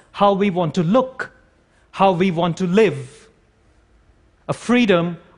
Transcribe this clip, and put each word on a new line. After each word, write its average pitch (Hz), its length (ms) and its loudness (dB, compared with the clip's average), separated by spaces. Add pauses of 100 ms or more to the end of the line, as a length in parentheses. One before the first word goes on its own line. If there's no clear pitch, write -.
(120)
how 202 200 2
we 196 180 0
want 170 240 -4
to 185 80 0
look, 254 480 -2 (600)
how 190 200 2
we 185 180 0
want 170 260 -2
to 190 100 -4
live. 170 600 -2 (1200)
A 151 40 -6
freedom 180 640 0 (200)